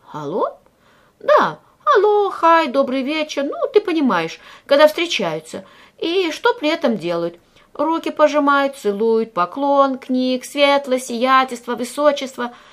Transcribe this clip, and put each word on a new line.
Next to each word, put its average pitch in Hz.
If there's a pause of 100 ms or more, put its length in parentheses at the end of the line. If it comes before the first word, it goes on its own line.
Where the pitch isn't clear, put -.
"Халло"? 156 (600)
Да, - (240)
"халло", 415
"хай", 330
"добрый 269
вечер", 302
ну, 554
ты 415
понимаешь, 233 (280)
когда 302
встречаются. 196 (380)
И 339
что 480
при 302
этом 285
делают? 170 (360)
Руки 320
пожимают, 277
целуют, 220
поклон, 277
книг, 254
светло, 277
сиятельство, 247
высочество. 254 (200)